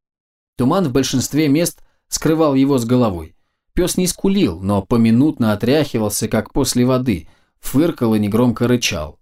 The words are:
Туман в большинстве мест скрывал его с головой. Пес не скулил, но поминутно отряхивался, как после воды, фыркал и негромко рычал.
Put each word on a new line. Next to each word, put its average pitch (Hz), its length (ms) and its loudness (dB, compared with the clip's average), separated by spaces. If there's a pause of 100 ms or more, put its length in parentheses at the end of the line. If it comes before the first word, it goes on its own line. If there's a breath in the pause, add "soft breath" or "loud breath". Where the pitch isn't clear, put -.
(560)
Туман 160 320 0
в 123 40 -4
большинстве 135 560 0
мест 160 340 -2 (280)
скрывал 156 440 0
его 135 240 2
с 117 80 -4
головой. 113 520 0 (400)
Пес 170 180 0
не 180 120 0
скулил, 175 520 0
но 98 220 0
поминутно 117 720 2
отряхивался, 117 760 -2
как 110 240 -4
после 127 320 0
воды, 127 460 -2 (300)
фыркал 131 560 0
и 107 40 2
негромко 113 480 0
рычал. 98 540 -4